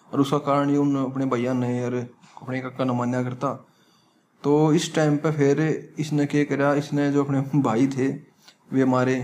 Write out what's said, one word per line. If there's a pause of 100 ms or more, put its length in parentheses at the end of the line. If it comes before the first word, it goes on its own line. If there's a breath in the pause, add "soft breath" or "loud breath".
(100)
और
उसका
कारण
ये
उन
अपने
भैया
ने
और
अपने
काका
ने
मान्या
करता। (880 soft breath)
तो
इस
टाइम
पे
फिर (380)
इसने
क्या
करा,
इसने
जो
अपने
भाई
थे (640 soft breath)
वे
हमारे